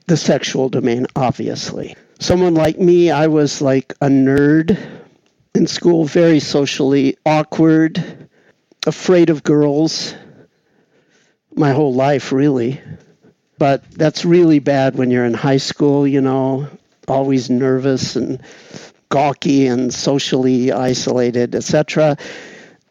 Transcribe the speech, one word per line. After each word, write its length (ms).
the 120
sexual 520
domain, 460
obviously. 800
Someone 340
like 240
me, 320
I 160
was 360
like 400
a 60
nerd 720
in 100
school, 400
very 340
socially 840
awkward, 1040
afraid 440
of 140
girls 680
my 160
whole 220
life, 380
really. 500
But 340
that's 340
really 340
bad 360
when 160
you're 140
in 80
high 240
school, 500
you 120
know, 480
always 420
nervous 640
and 260
gawky 580
and 260
socially 800
isolated, 840
et 80
cetera. 540